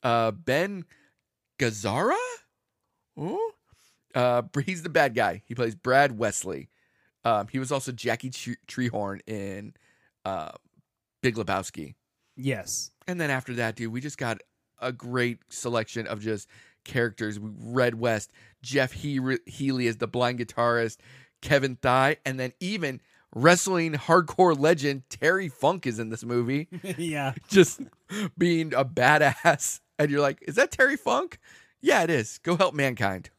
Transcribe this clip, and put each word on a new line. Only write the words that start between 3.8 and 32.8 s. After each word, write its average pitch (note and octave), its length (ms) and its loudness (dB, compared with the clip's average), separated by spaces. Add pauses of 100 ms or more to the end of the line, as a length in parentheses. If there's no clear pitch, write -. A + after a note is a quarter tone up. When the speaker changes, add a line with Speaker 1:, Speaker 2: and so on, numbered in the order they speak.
Speaker 1:
Uh, B2 280 2
br-, A#2+ 180 -6
he's E3+ 240 -6
the F3 60 -8
bad C#3+ 260 2
guy. G2+ 300 0
He A#2 100 -12
plays A#2 180 -2
Brad B2+ 440 2
Wesley. F#2+ 500 -4 (560)
Um, G#2+ 240 0
he C3 120 -6
was C3 120 -6
also C3+ 220 -4
Jackie A#2 360 -4
Tre-, A#2+ 280 -10 (100)
Treehorn G#2 580 -4
in, G2+ 480 -10 (520)
uh, F2 260 -6 (680)
Big B2 140 2
Lebowski. F#2+ 600 -6 (400)
Speaker 2:
Yes. C3 560 -6 (160)
Speaker 1:
And F3+ 140 -4
then D3+ 80 -2
after C3 240 -4
that, A#2 240 -2
dude, A2+ 160 -6
we B2+ 80 -6
just D3 160 -12
got A#2 240 -4 (400)
a B2+ 100 -4
great A#2+ 460 -2 (100)
selection A#2 600 -4
of G#2+ 120 -6
just G#2+ 300 -4 (340)
characters. G#2+ 580 -4
Red A#2 560 -2
West, A2+ 360 -2 (280)
Jeff B2+ 300 0
He-, C3 540 -2
Healey C3 420 -2
is A2+ 80 0
the A#2 120 -4
blind B2 320 0
guitarist, A#2 580 0 (440)
Kevin C3+ 360 2
Thigh, C3 480 4
and C3 120 -4
then B2+ 220 -4
even F3 400 -4 (360)
wrestling E3 580 4
hardcore E3 680 4
legend C#3 480 2
Terry F3+ 420 0
Funk C#3+ 360 0
is A2+ 140 -4
in A2+ 100 -4
this A2 140 -8
movie. A#2+ 440 -2 (160)
Speaker 2:
<laughs> F#3 140 -8
Yeah. D3 360 -4 (140)
Speaker 1:
Just - 320 6 (560)
being D#3+ 380 0
a B2+ 100 2
badass. C#3+ 1000 2 (180)
And D3+ 100 2
you're C#3+ 100 0
like, C#3+ 280 0
"Is D3+ 80 -6
that C#4+ 160 4
Terry C4+ 240 2
Funk?" D4+ 420 -2 (420)
"Yeah, C4 220 4
it E3 80 2
is. B2+ 300 0
Go F3 160 0
help F3 180 2
mankind." A2+ 640 0